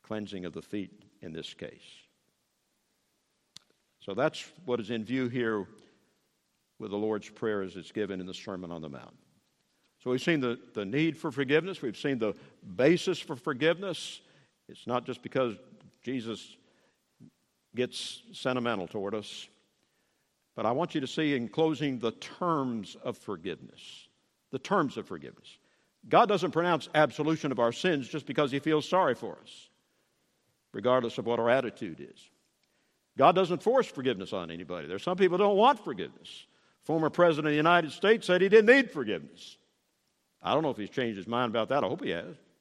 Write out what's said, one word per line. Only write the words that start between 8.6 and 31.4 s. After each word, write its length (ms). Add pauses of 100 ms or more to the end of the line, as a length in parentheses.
on 100
the 80
Mount. 260 (880)
So 60
we've 100
seen 200
the, 200 (140)
the 100
need 320
for 160
forgiveness. 520
We've 120
seen 220
the 160 (420)
basis 440
for 160
forgiveness. 840 (460)
It's 200
not 180
just 160
because 320 (480)
Jesus 560 (1160)
gets 480 (100)
sentimental 540
toward 260
us. 340 (1080)
But 100
I 60
want 240
you 60
to 60
see 280
in 140
closing 500
the 140
terms 880
of 120
forgiveness. 920 (420)
The 80
terms 400
of 80
forgiveness. 540 (500)
God 180
doesn't 220
pronounce 460
absolution 560
of 80
our 120
sins 380
just 160
because 240
he 80
feels 320
sorry 240
for 260
us, 300 (1040)
regardless 460
of 80
what 120
our 120